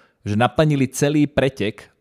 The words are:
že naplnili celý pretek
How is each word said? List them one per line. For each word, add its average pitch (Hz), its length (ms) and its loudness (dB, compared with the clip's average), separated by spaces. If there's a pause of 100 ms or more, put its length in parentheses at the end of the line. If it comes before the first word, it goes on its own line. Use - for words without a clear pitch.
(220)
že 101 120 -6
naplnili 135 540 0
celý 147 380 0
pretek 127 580 -4 (180)